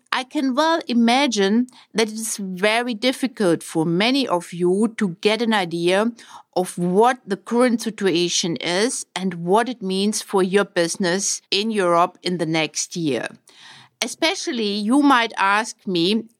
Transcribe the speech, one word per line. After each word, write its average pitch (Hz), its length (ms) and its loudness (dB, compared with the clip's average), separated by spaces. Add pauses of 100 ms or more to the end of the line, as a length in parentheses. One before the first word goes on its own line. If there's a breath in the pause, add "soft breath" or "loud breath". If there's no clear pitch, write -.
(120)
I 254 140 -4
can 269 280 -4
well 320 340 0
imagine 233 840 2 (260 loud breath)
that 220 140 0
it 214 40 -12
is 220 240 -8
very 208 560 -2
difficult 208 680 0
for 160 200 -2
many 220 440 2
of 175 260 -2
you 185 440 0
to 180 240 -2
get 214 200 2
an 226 100 0
idea 185 600 0 (440 loud breath)
of 180 220 -2
what 202 480 4
the 190 120 -4
current 240 440 2
situation 175 760 0
is 202 580 -2
and 185 180 -4
what 180 340 2
it 254 140 -8
means 196 400 -2
for 190 220 0
your 196 220 2
business 180 840 -2
in 208 220 -2
Europe 180 500 2
in 180 160 -2
the 165 80 -2
next 156 500 -2
year. 147 320 -2 (760 loud breath)
Especially, 262 680 -2
you 220 320 2
might 240 340 4
ask 202 480 -2
me 185 380 0 (160)